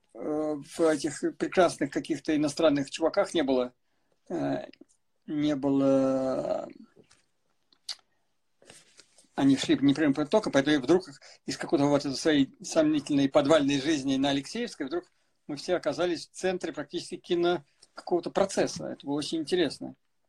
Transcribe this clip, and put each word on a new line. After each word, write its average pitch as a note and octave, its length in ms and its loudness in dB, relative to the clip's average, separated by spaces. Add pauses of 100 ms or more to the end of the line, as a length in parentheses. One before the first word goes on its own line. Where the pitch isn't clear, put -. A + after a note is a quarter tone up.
(140)
э, A2+ 40 -16
в D3+ 640 -6
этих D#3 400 0 (160)
прекрасных D#3+ 560 2
каких-то - 420 -2
иностранных D3 560 2
чуваках E3 440 0
не E3 80 2
было, B2+ 300 2 (560)
э, C#3+ 380 -4 (600)
не D3+ 280 -2
было, C3+ 1120 0 (2750)
они C#3 200 4
шли D3 200 2
непрерывным C#3 380 2
потоком, D#3 380 0
поэтому C#3+ 280 4
вдруг D#3+ 280 2 (380)
из F3+ 100 -6
какого-то C#3+ 320 0
вот C#3+ 160 2
этой C3+ 120 -4
своей C#3+ 360 2 (100)
сомнительной D3+ 680 2
подвальной C#3+ 520 4
жизни C3+ 360 0
на C#3 140 0
Алексеевской C#3 560 -6
вдруг E3 180 -6 (420)
мы D3 100 -8
все F3+ 200 -2
оказались D#3 500 -2
в - 60 -20
центре F#3 400 -4
практически D#3 440 -10
кино F3 480 0 (300)
какого-то E3+ 360 -2
процесса. E3+ 580 0
Это - 180 -12
было C#3+ 80 -4
очень D3+ 240 -4
интересно. D3 560 -2 (340)